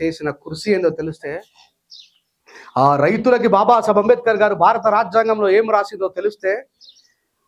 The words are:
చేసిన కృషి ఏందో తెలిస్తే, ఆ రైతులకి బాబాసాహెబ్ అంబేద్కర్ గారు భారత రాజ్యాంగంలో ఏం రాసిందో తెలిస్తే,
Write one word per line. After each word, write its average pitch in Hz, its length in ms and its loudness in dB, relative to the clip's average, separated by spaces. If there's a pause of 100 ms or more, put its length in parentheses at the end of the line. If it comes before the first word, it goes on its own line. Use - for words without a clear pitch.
చేసిన 160 280 -6
కృషి 160 420 -8
ఏందో 185 160 0
తెలిస్తే, 160 540 -10 (1400)
ఆ 139 180 4
రైతులకి 220 520 0
బాబాసాహెబ్ 214 500 2
అంబేద్కర్ 233 380 2
గారు 208 180 2
భారత 196 320 2
రాజ్యాంగంలో 214 640 0
ఏం 220 200 2
రాసిందో 202 380 -2
తెలిస్తే, 202 580 -6 (800)